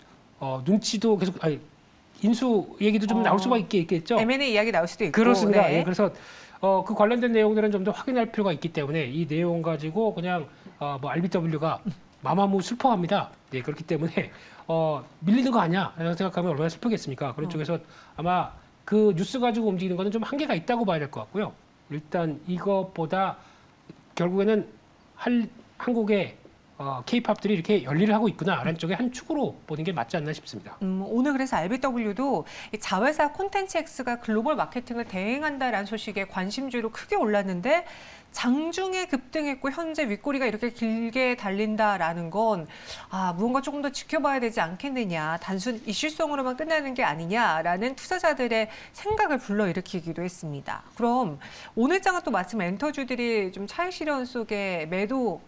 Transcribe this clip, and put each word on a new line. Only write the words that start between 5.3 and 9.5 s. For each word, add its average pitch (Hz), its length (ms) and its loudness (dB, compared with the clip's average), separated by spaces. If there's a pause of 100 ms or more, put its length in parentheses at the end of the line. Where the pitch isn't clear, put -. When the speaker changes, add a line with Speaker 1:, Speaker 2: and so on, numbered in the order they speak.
Speaker 2:
네. 160 100 4
Speaker 1:
예, 165 60 2
그래서, 185 260 2 (500)
어, 190 240 4
그 214 120 -4
관련된 233 340 4
내용들은 214 400 4
좀 190 140 0
더 202 80 2
확인할 240 400 0
필요가 202 180 2
있기 165 220 -2
때문에 151 320 -2
이 139 240 -2
내용 170 340 0